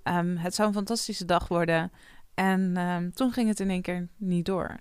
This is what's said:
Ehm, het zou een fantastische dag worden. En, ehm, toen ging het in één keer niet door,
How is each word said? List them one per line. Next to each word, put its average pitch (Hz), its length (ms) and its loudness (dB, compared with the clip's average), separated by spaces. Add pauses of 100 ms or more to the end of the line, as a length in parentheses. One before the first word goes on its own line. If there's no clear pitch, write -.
Ehm, 175 320 0
het 175 200 -4
zou 214 120 2
een 208 60 0
fantastische 208 520 -4
dag 170 220 2
worden. 165 440 2 (420)
En, 190 440 2
ehm, 180 340 -2
toen 254 200 0
ging 233 160 2
het 214 120 0
in 196 100 0
één 185 120 0
keer 180 260 -4 (100)
niet 180 280 0
door, - 360 -2